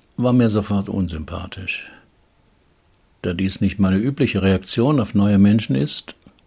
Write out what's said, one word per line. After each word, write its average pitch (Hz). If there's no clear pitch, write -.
war 123
mir 120
sofort 101
unsympathisch. 85
Da 92
dies 95
nicht 95
meine 95
übliche 120
Reaktion 113
auf 101
neue 101
Menschen 107
ist, -